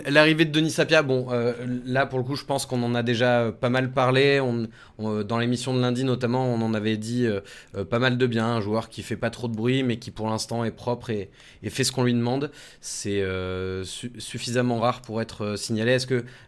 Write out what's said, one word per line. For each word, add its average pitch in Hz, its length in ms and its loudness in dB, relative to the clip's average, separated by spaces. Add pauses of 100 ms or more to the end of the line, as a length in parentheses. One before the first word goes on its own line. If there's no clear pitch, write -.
l'arrivée 156 360 6
de 156 60 0
Denis 156 200 2
Sapia, 156 320 4
bon, 131 280 0
euh, 120 220 0 (320)
là 127 200 2
pour 127 140 -2
le 123 60 -2
coup, 139 100 -4
je - 100 -8
pense 139 200 -2
qu'on 123 180 0
en 120 120 0
a 120 80 2
déjà, 120 380 4
euh, 113 100 2
pas 123 180 -2
mal 127 220 0
parlé. 135 500 4
On, 120 260 0 (300)
on, 107 260 -2
dans 117 140 -2
l'émission 120 360 0
de 127 60 2
lundi 123 240 2
notamment, 123 420 0
on 117 160 0
en 113 120 0
avait 110 240 0
dit, 117 280 -2
euh, 104 140 0 (360)
euh, 98 100 -4
pas 117 140 -2
mal 123 180 2
de 127 100 4
bien. 113 180 0
Un 117 160 0
joueur 107 280 -2
qui - 140 -12
fait 113 120 -6
pas 113 140 -2
trop 120 180 -6
de 117 80 -4
bruit, 127 280 0
mais 120 140 0
qui 117 140 -14
pour 107 160 -6
l'instant 110 360 -4
est 110 80 -2
propre 120 380 -6
et, 104 200 -6 (320)
et 110 80 -8
fait 127 140 -2
ce 127 80 0
qu'on 127 120 0
lui 123 100 4
demande. 123 380 0 (300)
C'est, 101 400 -4
euh, 92 640 -4
su-, 123 340 -10
suffisamment 123 640 -2
rare 120 220 0
pour 113 200 -6
être, 110 220 -8
euh, 104 120 -2
signalé. 110 380 0
Est-ce 127 140 0
que, 123 180 0 (220)